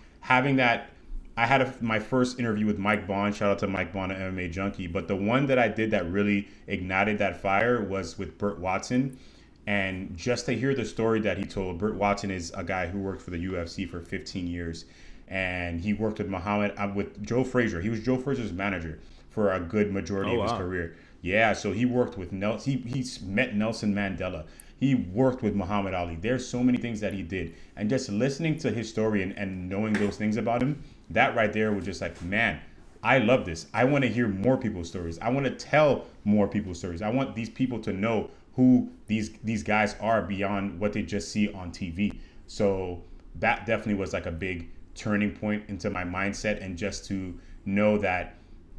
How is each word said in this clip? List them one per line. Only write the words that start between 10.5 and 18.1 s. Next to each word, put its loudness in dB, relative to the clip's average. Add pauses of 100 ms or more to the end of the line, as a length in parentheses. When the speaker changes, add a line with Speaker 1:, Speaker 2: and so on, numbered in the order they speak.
Speaker 1:
hear 0
the 0
story 2
that 2
he -4
told, -4
Burt 0
Watson 0
is -6
a -6
guy -2
who -6
worked -4
for -12
the -6
U -4
F -6
C -6
for -8
fifteen -6
years -6 (420)
and -2
he 0
worked 0
with -4
Muhammad, 0
uh, -2
with -4
Joe 0
Frazier. 0
He -2
was -2
Joe 0